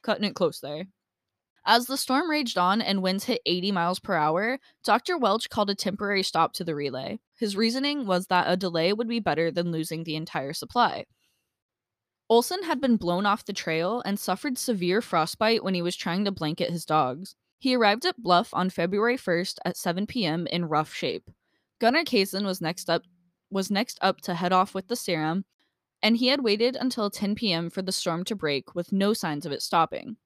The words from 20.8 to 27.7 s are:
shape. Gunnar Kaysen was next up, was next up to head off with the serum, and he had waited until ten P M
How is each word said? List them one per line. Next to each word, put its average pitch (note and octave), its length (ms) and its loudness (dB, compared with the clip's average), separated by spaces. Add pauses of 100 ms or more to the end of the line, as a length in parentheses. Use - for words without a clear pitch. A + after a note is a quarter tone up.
shape. - 380 -6 (480)
Gunnar B3 240 4
Kaysen G3 420 0
was F#3 160 -2
next E3+ 300 -4
up, E3+ 120 2 (480)
was G3 200 -2
next G#3 300 -2
up F#3+ 220 2
to F3+ 120 -2
head F3+ 180 0
off F#3 220 4
with F#3+ 140 -6
the A#3+ 80 -2
serum, E3 480 -2 (580)
and A3+ 140 4
he A#3+ 100 2
had C#4 160 2
waited A3+ 320 2
until A#3+ 340 -2
ten G3+ 280 -2
P G#3 160 0
M E3+ 180 0